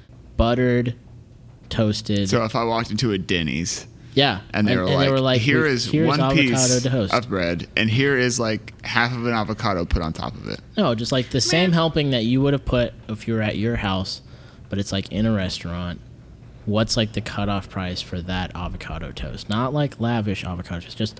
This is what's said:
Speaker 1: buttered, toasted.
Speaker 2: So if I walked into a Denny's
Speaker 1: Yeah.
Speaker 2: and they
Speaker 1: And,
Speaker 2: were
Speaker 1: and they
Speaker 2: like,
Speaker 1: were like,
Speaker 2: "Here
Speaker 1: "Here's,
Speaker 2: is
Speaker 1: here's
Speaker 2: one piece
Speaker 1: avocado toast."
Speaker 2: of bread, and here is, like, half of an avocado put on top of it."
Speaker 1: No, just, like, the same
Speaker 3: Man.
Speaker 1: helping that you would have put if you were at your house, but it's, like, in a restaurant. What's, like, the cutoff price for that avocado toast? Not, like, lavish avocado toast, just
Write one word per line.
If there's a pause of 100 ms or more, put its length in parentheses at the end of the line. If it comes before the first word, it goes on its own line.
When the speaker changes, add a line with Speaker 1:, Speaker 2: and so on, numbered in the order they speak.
(360)
Speaker 1:
buttered, (720)
toasted.
Speaker 2:
So
if
I
walked
into
a
Denny's (280)
Speaker 1:
Yeah. (120)
Speaker 2:
and
they
Speaker 1:
And,
Speaker 2:
were
Speaker 1:
and
they
Speaker 2:
like,
Speaker 1:
were
like,
Speaker 2:
"Here
Speaker 1:
"Here's,
Speaker 2:
is
Speaker 1:
here's
Speaker 2:
one
piece
Speaker 1:
avocado
toast."
Speaker 2:
of
bread, (100)
and
here
is,
like, (100)
half
of
an
avocado
put
on
top
of
it." (160)
Speaker 1:
No,
just,
like,
the
same
Speaker 3:
Man.
Speaker 1:
helping
that
you
would
have
put (140)
if
you
were
at
your
house, (460)
but
it's,
like,
in
a
restaurant. (680)
What's,
like,
the
cutoff
price
for
that
avocado
toast?
Not,
like,
lavish
avocado
toast,
just